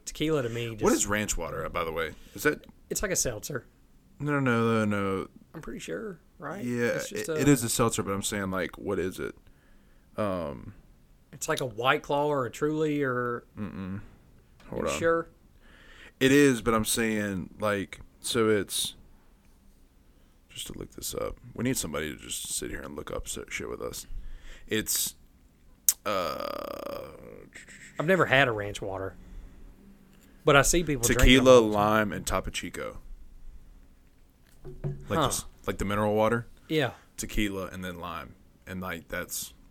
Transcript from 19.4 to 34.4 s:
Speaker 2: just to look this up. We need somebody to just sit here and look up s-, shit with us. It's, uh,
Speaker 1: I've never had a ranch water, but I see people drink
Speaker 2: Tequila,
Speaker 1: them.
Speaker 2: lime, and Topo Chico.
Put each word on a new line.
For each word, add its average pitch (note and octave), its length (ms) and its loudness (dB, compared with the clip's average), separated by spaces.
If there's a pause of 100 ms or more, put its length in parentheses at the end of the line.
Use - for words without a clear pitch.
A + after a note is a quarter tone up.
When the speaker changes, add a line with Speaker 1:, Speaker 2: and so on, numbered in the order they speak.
Speaker 2:
just - 140 -12
to G1+ 100 -12
look G1+ 140 -12
this - 220 -10
up. - 220 -6 (180)
We A2 100 -4
need B2+ 120 0
somebody D#2 380 -4
to - 20 -12
just - 380 -10
sit - 160 -6
here - 100 -8
and C#2 160 -12
look - 140 -10
up - 160 -6
s-, - 120 -8 (120)
shit - 180 -8
with B1 140 -8
us. - 240 -8 (600)
It's, - 480 -2 (920)
uh, C2+ 1000 -4 (920)
Speaker 1:
I've D3 80 -4
never E3 200 6
had C3 220 6
a A#2+ 40 0
ranch G#2 280 -4
water, F#2+ 340 -6 (1300)
but D3+ 120 8
I C#3 60 10
see E3+ 200 2
people D3 200 -2
drink B2 180 4
Speaker 2:
Tequila, B2+ 400 12
Speaker 1:
them. A2 120 4
Speaker 2:
lime, G#2 400 4
and F#2 140 -6
Topo F#2+ 240 -2
Chico. - 480 -8 (2000)